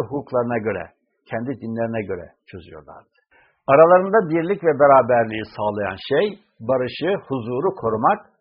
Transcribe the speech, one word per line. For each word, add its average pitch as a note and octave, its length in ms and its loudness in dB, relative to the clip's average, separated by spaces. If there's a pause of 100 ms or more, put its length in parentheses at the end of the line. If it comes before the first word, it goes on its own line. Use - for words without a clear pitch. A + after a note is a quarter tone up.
hukuklarına A#2+ 500 -4
göre, G2+ 260 -4 (460)
kendi A#2+ 220 -6 (100)
dinlerine A2+ 480 -4
göre F2 160 -10 (240)
çözüyorlardı. D#2+ 640 -20 (560)
Aralarında F#3 460 6 (120)
birlik E3+ 340 -2
ve D#3 80 2 (100)
beraberliği A#2 640 4 (120)
sağlayan G#2 420 -4 (120)
şey, D3+ 140 2 (440)
barışı, C3 420 -4 (180)
huzuru B2+ 420 -4 (120)
korumak, A#2+ 380 0 (200)